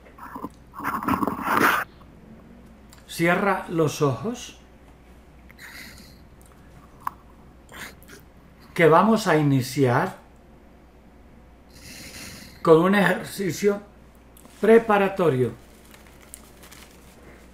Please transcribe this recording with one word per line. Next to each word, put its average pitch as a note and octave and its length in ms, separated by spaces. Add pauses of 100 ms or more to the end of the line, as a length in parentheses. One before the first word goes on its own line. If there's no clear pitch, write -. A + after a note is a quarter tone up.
(3000)
Cierra F3+ 640
los D#3+ 320
ojos, D3+ 580 (4000)
que E3+ 120
vamos G3+ 400
a E3 100
iniciar C#3 840 (2500)
con D#3+ 200
un F#3+ 140
ejercicio G3+ 840 (800)
preparatorio, G3 920 (2000)